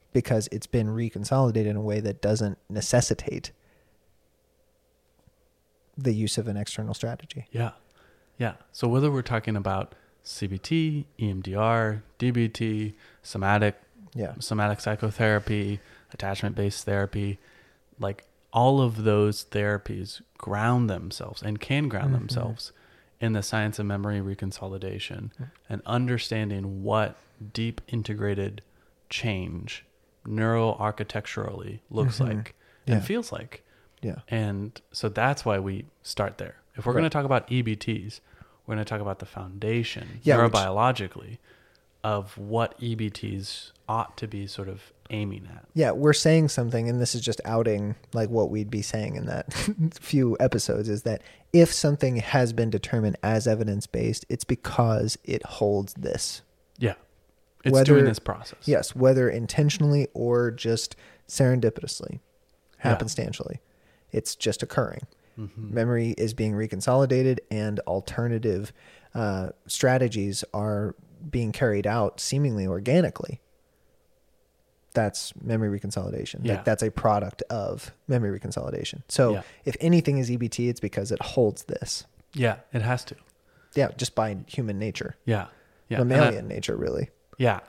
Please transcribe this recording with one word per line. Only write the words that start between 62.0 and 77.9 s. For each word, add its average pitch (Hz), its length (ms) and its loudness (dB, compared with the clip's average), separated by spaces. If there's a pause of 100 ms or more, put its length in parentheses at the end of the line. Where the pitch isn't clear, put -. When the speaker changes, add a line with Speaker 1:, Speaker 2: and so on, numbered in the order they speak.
Speaker 2:
Yeah. 127 120 4
Speaker 1:
happenstantially. - 600 -6 (520)
It's - 240 -4
just - 300 -2
occurring. - 420 -4 (320)
Speaker 2:
Mm-hmm. 107 360 -10
Speaker 1:
Memory 117 440 2
is 110 160 0
being 107 200 0
reconsolidated, 127 840 2 (120)
and 107 300 -2
alternative, 110 920 -2 (420)
uh, 98 360 -2 (180)
strategies 110 760 2 (100)
are 104 440 -2 (340)
being 113 220 0
carried 104 340 2
out 107 340 0
seemingly 123 460 0
organically. 120 720 0 (1500)
That's 107 480 -2
memory 110 360 0
reconsolidation. - 600 -6
Like, 123 80 -6
Speaker 2:
Yeah. 101 160 0
Speaker 1:
that's 110 200 2
a 110 80 0
product - 600 0
of 101 420 -6 (160)